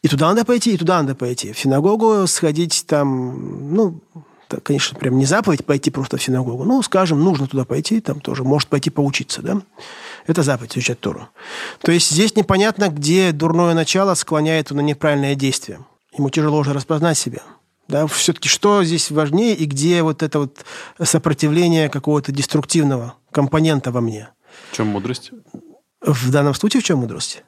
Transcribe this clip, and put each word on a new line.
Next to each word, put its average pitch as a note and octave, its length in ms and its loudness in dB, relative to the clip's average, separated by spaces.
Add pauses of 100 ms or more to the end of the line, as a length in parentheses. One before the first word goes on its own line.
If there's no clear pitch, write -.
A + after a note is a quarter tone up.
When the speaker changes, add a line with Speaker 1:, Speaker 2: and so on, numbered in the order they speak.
Speaker 1:
И D3+ 60 2
туда D#3 200 2
надо A3 160 2
пойти, A#3 300 2
и - 20 0
туда E3+ 260 2
надо C3+ 120 -2
пойти. B2 380 -6
В - 60 -12
синагогу G3 680 2
сходить D#3+ 600 -2
там, C3+ 880 -2
ну, F#3 260 0 (480)
это, - 120 -8
конечно, C3+ 380 -2
прям C3 200 0
не C3+ 60 4
заповедь F3 400 2
пойти C#3+ 260 0
просто C3+ 280 -6
в - 40 -6
синагогу. B2+ 420 -2
Ну, B3 180 2
скажем, E3 420 2
нужно C#3+ 240 2
туда C3 160 -2
пойти, G#3+ 360 -2
там D3 200 -6
тоже, C3+ 240 -6
может C#3 240 2
пойти D3 220 0
поучиться, - 520 -2
да? F#3+ 200 -2 (640)
Это E3 160 2
заповедь, B2+ 340 -2
изучать B2 240 -4
Тору. - 280 -6 (520)
То - 120 2
есть E3+ 180 2
здесь G#3 260 2
непонятно, G3+ 520 2
где D#3+ 440 2
дурное E3 420 2
начало F#3 400 0
склоняет D#3 560 -2
на C#3+ 100 -2
неправильное C#3+ 540 0
действие. C3+ 460 -4 (360)
Ему C#3 140 0
тяжело D3+ 280 2
уже C#3+ 140 0
распознать D3+ 460 0
себя. - 220 -6 (480)
Да? D3+ 180 0
Все-таки - 420 -2
что G#3 360 2
здесь D#3+ 260 -2
важнее D#3 440 2
и D#3 100 -2
где D3+ 380 0
вот D#3+ 200 0
это D3+ 180 -2
вот - 240 -8 (380)
сопротивление D#3+ 840 2
какого-то C#3+ 440 -2
деструктивного C#3 840 0 (180)
компонента D3 600 2
во B2 80 -2
мне? G#2+ 280 -4 (440)
Speaker 2:
В - 40 -10
чем A2 120 0
мудрость? G#2 420 -6 (680)
Speaker 1:
В B2+ 300 0
данном C#3+ 240 2
случае G#3+ 280 0
в - 20 -6
чем C#3+ 160 0
мудрость? - 480 -8